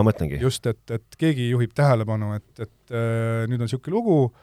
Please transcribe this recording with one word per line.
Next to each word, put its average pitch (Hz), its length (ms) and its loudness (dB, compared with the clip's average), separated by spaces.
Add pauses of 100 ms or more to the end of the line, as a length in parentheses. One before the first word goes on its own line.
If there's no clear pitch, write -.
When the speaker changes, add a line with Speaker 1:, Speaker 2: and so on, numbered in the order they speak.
Speaker 1:
ma 110 80 6
mõtlengi. 73 280 -4
Speaker 2:
just, - 280 -2
et, - 240 -6
et - 260 -8
keegi 139 320 0
juhib 120 240 0
tähelepanu, 110 640 2
et, - 240 -12
et, - 340 -14
äh, 113 560 0
nüüd 123 100 -2
on 117 80 -2
sihuke 123 220 -6
lugu, 170 420 2 (120)